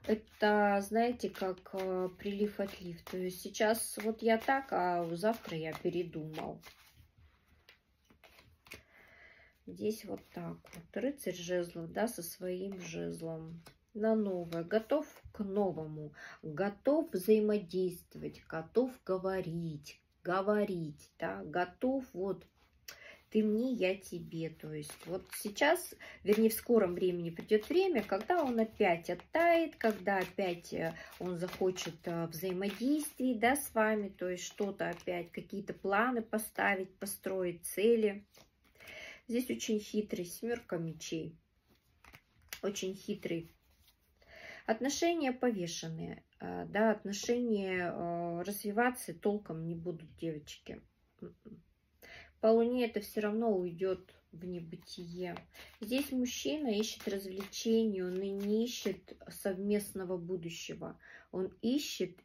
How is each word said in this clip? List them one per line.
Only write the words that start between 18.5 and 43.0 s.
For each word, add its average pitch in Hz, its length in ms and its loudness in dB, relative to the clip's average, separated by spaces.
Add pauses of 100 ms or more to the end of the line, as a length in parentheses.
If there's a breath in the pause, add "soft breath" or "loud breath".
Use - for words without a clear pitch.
говорить. 175 960 -4 (220)
Говорить, 190 960 0
да. 190 260 -4
Готов 180 680 0
вот. 185 340 -4 (840 loud breath)
Ты 214 120 6
мне, 214 300 2
я 190 240 2
тебе. 165 540 -6
То 156 220 -12
есть 151 220 -8 (120)
вот 185 180 -6 (120)
сейчас, 294 580 2 (280 loud breath)
вернее, 214 280 6
в - 40 0
скором 202 400 4
времени 175 360 0
придёт 214 380 2
время, 339 360 4
когда 302 400 2
он 240 160 2
опять 185 500 2
оттает, 330 640 4
когда 196 420 2
опять, 180 540 -2
э, 165 220 -2 (240 loud breath)
он 175 200 -2
захочет, 185 560 0 (100)
э, 170 220 -2
взаимодействий, 202 1080 0
да, 233 220 4
с - 180 -6
вами, 214 340 4
то 180 200 -4
есть 180 160 -4
что-то 196 440 -2
опять, 175 440 -4
какие-то 202 420 -8
планы 220 480 2
поставить, 196 760 0
построить, 190 680 -4
цели. 214 580 4 (1040 loud breath)
Здесь 240 220 0
очень 226 300 0
хитрый, 208 440 -2
семёрка 226 540 -4
мечей. 165 580 -6 (1300)
Очень 196 320 -2
хитрый. 175 560 -6 (1160 loud breath)